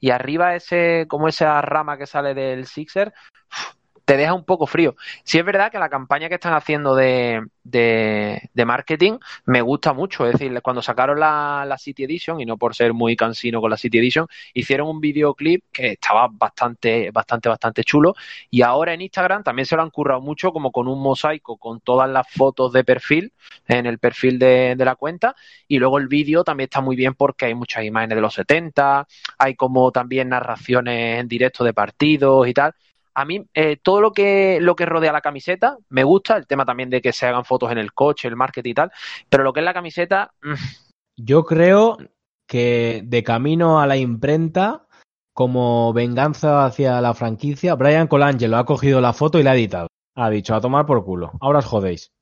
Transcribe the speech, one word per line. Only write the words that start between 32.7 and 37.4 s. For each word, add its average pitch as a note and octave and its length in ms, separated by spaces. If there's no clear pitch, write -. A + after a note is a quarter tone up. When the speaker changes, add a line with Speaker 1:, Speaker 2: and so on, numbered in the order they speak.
Speaker 1:
A C3+ 100
mí, F#3+ 300
eh, D#3 280
todo G3 180
lo G#3+ 120
que, G3 480
lo F3 160
que E3+ 100
rodea D#3+ 260
la D3+ 80
camiseta F3+ 560
me C3 160
gusta, F#3+ 320
el F3 100
tema C#3 180
también B2+ 260
de B2+ 120
que B2+ 100
se - 140
hagan B2 180